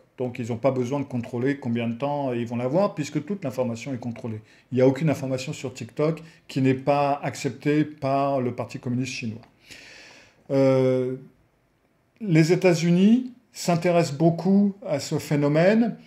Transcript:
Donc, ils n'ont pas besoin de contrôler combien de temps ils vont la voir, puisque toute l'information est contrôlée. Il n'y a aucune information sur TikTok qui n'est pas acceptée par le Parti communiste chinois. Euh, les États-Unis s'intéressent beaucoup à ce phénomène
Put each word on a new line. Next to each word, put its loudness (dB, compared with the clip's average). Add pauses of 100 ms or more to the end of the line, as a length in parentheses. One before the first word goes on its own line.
(180)
Donc, -6
ils -6
n'ont -4
pas 2
besoin -2
de -4
contrôler -4
combien -2
de -4
temps -4
ils -4
vont -8
la -4
voir, 0
puisque -6
toute -8
l'information -6
est -6
contrôlée. -10 (320)
Il -4
n'y 4
a 8
aucune 2
information -4
sur -10
TikTok -4 (260)
qui -4
n'est 4
pas 0
acceptée -2
par -2
le -2
Parti -10
communiste -4
chinois. -10 (1120)
Euh, 2 (1040)
les 4
États-Unis 4 (220)
s'intéressent 0
beaucoup 4 (100)
à -2
ce -4
phénomène 2 (100)